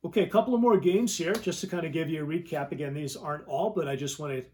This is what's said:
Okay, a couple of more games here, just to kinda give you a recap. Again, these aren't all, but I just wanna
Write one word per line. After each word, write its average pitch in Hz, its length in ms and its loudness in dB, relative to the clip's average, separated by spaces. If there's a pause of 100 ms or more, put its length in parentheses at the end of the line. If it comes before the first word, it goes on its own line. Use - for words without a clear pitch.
Okay, 202 180 2
a 170 60 0
couple 226 260 4
of 233 60 4
more 226 160 8
games 185 400 4
here, 175 160 0
just 190 280 -2
to 190 60 -6
kinda 165 220 -2
give 156 200 -2
you 151 140 -2
a 143 40 -4
recap. 151 440 -4
Again, 143 220 -4
these 147 240 -6
aren't 151 300 -8
all, 156 240 0
but 170 160 -2
I 139 80 0
just 139 240 -6
wanna 135 220 -4 (120)